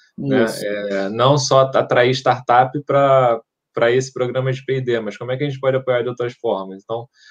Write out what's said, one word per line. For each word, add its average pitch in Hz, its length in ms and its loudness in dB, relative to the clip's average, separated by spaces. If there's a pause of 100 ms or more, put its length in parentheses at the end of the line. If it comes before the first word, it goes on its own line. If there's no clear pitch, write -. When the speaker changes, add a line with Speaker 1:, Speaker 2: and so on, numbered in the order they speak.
(160)
Speaker 1:
né? 135 280 2
Speaker 2:
Isso. 107 200 -6
Speaker 1:
É, 101 460 -4
não 123 260 4
só 135 380 2
atrair 123 380 4
startup 127 720 0
pra, 135 560 2 (340)
pra 117 160 2
esse 131 220 0
programa 127 380 -4
de 131 140 -6
P 135 140 -2
e - 20 -4
D, 120 200 -2
mas 104 160 -8
como 120 160 -10
é 131 40 -4
que 139 80 -4
a 147 40 -2
gente 131 120 -8
pode 131 160 0
apoiar 127 260 0
de 120 60 -2
outras 120 260 -6
formas? 95 480 -6
Então, 117 240 -8 (240)